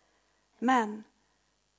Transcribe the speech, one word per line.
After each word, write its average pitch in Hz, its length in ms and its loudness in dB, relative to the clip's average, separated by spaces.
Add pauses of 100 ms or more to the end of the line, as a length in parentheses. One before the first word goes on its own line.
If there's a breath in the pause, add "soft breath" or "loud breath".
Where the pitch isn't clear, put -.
(580)
Men 220 460 0 (760)